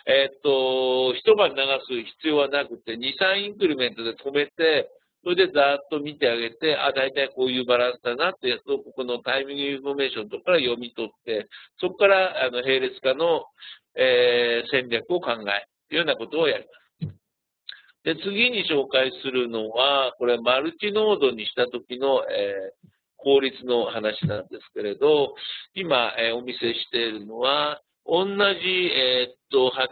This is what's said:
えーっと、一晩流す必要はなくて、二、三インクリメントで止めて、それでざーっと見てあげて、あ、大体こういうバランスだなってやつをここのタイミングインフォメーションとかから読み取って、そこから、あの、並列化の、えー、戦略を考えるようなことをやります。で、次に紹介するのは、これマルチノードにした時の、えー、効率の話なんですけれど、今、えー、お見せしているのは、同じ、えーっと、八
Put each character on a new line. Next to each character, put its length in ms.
え 240
ー 60
っ 40
と、 760
一 200
晩 220
流 0
す 220
必 80
要 80
は 120
な 160
く 120
て、 200
二、 220
三 260
イ 40
ン 100
ク 80
リ 80
メ 140
ン 80
ト 80
で 100
止 160
め 160
て、 420
そ 60
れ 180
で 40
ざ 80
ー 140
っ 40
と 80
見 180
て 140
あ 60
げ 140
て、 260
あ、 160
大 200
体 180
こ 160
う 40
い 100
う 40
バ 140
ラ 120
ン 80
ス 40
だ 120
な 160
っ 100
て 80
や 160
つ 60
を 80
こ 160
こ 80
の 160
タ 220
イ 40
ミ 100
ン 20
グ 60
イ 120
ン 60
フ 100
ォ 60
メ 100
ー 40
シ 60
ョ 60
ン 60
と 100
か 60
か 80
ら 80
読 180
み 160
取 140
っ 20
て、 240
そ 80
こ 80
か 100
ら、 380
あ 60
の、 100
並 180
列 220
化 140
の、 280
え 680
ー、 60
戦 180
略 220
を 100
考 120
え 340
る 60
よ 80
う 20
な 80
こ 140
と 100
を 80
や 120
り 60
ま 60
す。 60
で、 180
次 300
に 180
紹 180
介 220
す 60
る 200
の 220
は、 480
こ 80
れ 120
マ 220
ル 180
チ 140
ノ 240
ー 40
ド 120
に 140
し 80
た 120
時 320
の、 320
え 420
ー、 40
効 180
率 260
の 180
話 420
な 140
ん 80
で 100
す 140
け 100
れ 120
ど、 400
今、 440
え 140
ー、 20
お 60
見 140
せ 180
し 180
て 60
い 160
る 140
の 100
は、 460
同 180
じ、 140
え 880
ー 20
っ 40
と、 180
八 240